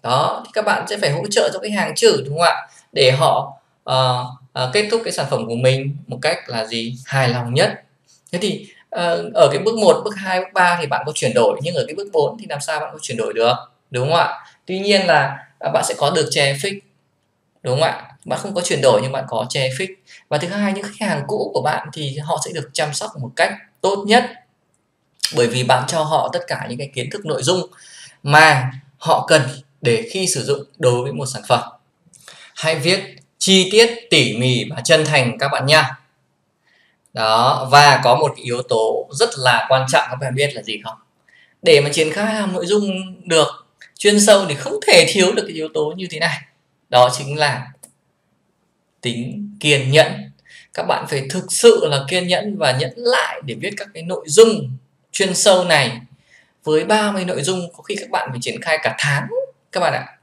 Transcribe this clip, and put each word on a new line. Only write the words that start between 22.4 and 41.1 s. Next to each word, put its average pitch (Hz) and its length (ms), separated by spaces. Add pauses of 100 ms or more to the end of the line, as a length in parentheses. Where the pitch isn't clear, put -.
sẽ - 100
được 156 180
chăm 147 220
sóc 214 160 (100)
một 117 160
cách 185 160 (280)
tốt 196 260
nhất, 233 180 (1120)
bởi 120 100
vì 120 180
bạn 127 240
cho 160 140
họ 156 300
tất 127 140
cả - 220
những 120 100
cái 143 160
kiến 123 160
thức - 160
nội 139 160
dung 175 180 (600)
mà 143 480 (280)
họ - 300
cần 156 140 (380)
để 113 300
khi 190 160
sử 139 180
dụng 131 200 (140)
đối 123 240
với 139 100
một 143 140
sản - 220
phẩm. 120 140 (920)
Hãy 160 200
viết 170 260 (380)
chi 185 340
tiết, 226 220 (160)
tỉ 120 260
mỉ 123 340
và - 140
chân 156 200
thành 131 340
các 139 100
bạn 131 180
nha. 147 320 (1120)
Đó, 120 580
và 143 340
có - 120
một 143 200
cái - 80
yếu 123 180
tố 113 480
rất 139 180 (100)
là 123 300
quan 131 240
trọng 160 180
các 131 100
bạn 131 140
biết 143 200
là 110 80
gì 107 220
không? 110 100 (680)